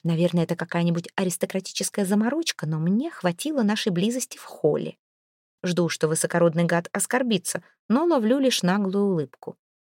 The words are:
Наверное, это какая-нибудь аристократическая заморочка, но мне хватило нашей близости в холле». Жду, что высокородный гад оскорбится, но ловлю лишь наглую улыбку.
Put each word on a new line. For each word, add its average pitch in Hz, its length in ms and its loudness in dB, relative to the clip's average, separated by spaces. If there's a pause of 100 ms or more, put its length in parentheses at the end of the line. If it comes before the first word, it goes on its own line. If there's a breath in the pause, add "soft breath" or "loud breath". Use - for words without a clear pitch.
Наверное, 170 400 2
это 165 120 -2
какая-нибудь 170 600 -2
аристократическая 190 880 -4
заморочка, 226 600 0
но 156 120 -2
мне 202 320 0
хватило 247 520 -4
нашей 208 300 0
близости 220 460 -2
в - 60 -20
холле». 156 520 -2 (680)
Жду, 175 280 0
что - 180 0
высокородный 170 560 2
гад 170 280 0
оскорбится, 214 680 -2 (260 soft breath)
но 285 180 2
ловлю 269 320 4
лишь 262 240 2
наглую 196 420 2
улыбку. 170 520 -4 (420)